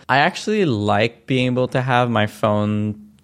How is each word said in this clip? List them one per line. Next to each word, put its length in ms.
I 120
actually 460
like 640
being 200
able 220
to 120
have 280
my 180
phone 840